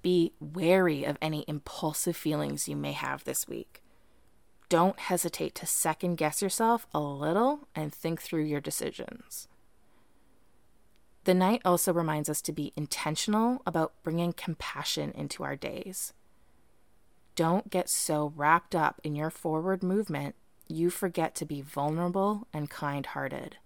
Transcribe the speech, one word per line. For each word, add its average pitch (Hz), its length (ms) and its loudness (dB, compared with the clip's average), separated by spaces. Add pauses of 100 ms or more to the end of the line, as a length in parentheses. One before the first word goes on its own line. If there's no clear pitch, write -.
Be 175 400 4
wary 165 640 4
of 147 160 -2
any 156 260 -2
impulsive 156 720 -4
feelings 147 500 -2
you 147 100 -6
may 143 160 -4
have 139 320 -4
this - 220 -4
week. - 360 -12 (880)
Don't 175 300 6
hesitate - 580 -2
to 170 100 -8
second 170 500 0
guess 151 260 0
yourself 226 520 2
a 156 60 2
little 170 760 2
and 151 180 -4
think 165 280 -4
through 156 240 0
your 147 160 0
decisions. - 880 -8 (1800)
The 185 100 6
Knight 185 280 4
also 180 300 4
reminds 156 380 0
us 147 120 -2
to 156 100 -2
be 151 220 -6
intentional 214 920 0
about 160 260 2 (100)
bringing 170 300 0
compassion - 840 -4
into - 280 -8
our 139 140 -4
days. - 580 -8 (1200)
Don't 165 340 2
get 180 220 -2
so 151 440 0
wrapped 156 400 4
up 156 300 2
in 151 100 -2
your 151 140 -2
forward 175 540 -2
movement, 180 540 -2 (320)
you 165 200 2
forget 175 460 -2
to - 100 -6
be 143 160 -6
vulnerable 175 960 0
and 147 160 -4
kind-hearted. 139 960 -6